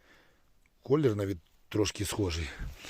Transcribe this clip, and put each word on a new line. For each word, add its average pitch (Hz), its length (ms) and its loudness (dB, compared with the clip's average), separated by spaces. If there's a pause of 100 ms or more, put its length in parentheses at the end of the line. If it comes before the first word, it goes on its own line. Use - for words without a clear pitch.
(840)
колір 135 340 4
навіть 98 220 -2 (300)
трошки 104 360 0
схожий. 82 440 -2 (420)